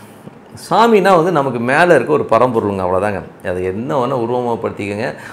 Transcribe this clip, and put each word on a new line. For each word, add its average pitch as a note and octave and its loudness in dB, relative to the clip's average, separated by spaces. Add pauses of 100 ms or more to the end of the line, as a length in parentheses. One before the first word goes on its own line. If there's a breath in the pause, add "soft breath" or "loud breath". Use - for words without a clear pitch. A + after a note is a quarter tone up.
(680 loud breath)
சாமினா G3 4
வந்து E3+ 2
நமக்கு C3+ -2
மேல D3+ 4
இருக்க C3+ 2
ஒரு B2 0
பரம்பொருளுங்க, A2+ 2
அவ்வளவுதாங்க. F#2 -4
அதை F2+ -4
என்ன A#2+ -2
வேணா B2+ -4
உருவகப்படுத்திக்கங்க. A#2 -4 (180 loud breath)